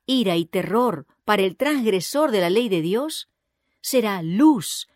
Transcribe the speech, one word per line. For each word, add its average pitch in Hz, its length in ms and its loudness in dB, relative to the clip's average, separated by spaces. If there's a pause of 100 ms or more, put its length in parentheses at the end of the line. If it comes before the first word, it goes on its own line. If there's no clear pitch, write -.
ira 220 320 0
y 170 80 0
terror 196 600 -2 (180)
para 208 160 2
el 190 160 0
transgresor 262 760 0
de 202 100 2
la 170 80 0
ley 226 200 2
de 175 120 0
Dios 226 480 -4 (520)
será 214 400 -2
luz, 214 760 2